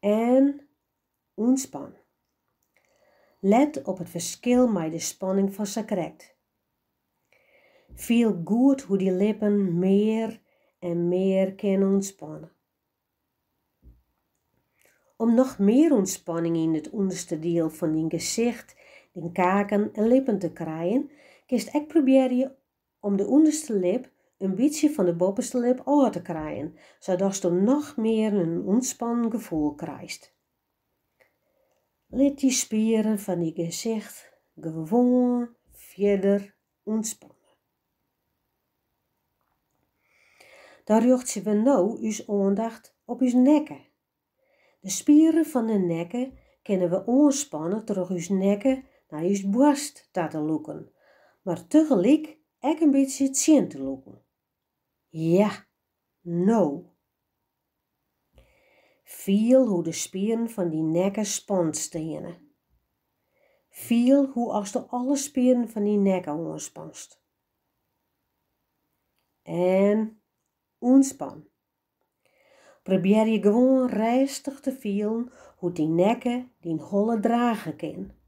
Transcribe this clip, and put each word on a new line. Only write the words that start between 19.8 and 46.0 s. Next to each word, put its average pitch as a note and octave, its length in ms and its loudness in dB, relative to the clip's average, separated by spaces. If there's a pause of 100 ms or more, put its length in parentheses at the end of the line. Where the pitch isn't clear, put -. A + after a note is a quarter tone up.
en G#3+ 140 0
lippen B3 320 2
te F3 140 -6
krijgen, F3 580 -4 (340)
kiest - 280 -6
ik D4 140 -2
proberen C4 680 2 (440)
om G3+ 160 -2
de G3+ 120 0
onderste D4 460 2
lip G3 400 -2 (240)
een F#3+ 180 -4
beetje D4 360 0
van G3+ 140 0
de E3+ 100 0
bovenste G3 440 -2
lip B3 240 0
af C4+ 280 4
te F3 100 -8
krijgen, D#3 540 -8 (240)
zodat F#3+ 380 -2
je - 120 -2
nog A3+ 480 0
meer A3 360 0
een F3 320 -2
ontspannen A#3 680 -2
gevoel D#3 440 -4
krijgt. - 580 -14 (1700)
Laat C#4 300 0
die C4 140 2
spieren A3 680 0
van F3 260 -4
je D#3+ 80 -4
gezicht G3+ 800 -8 (220)
gewoon A#3+ 1000 0 (160)
verder G3+ 840 0 (280)
ontspannen. - 500 -6 (3500)
Dan G#3+ 160 2
richten B3 440 0
we G#3 100 -2
nou G#3+ 500 2
onze A3 240 -6
aandacht G3+ 800 -2
op B3 160 -6
onze B3 160 2
nekken. C#4 480 2 (960)
De G3 100 -12
spieren D#4+ 560 4
van A#3 220 -2
de A3 100 0
nekken F3+ 600 -4 (240)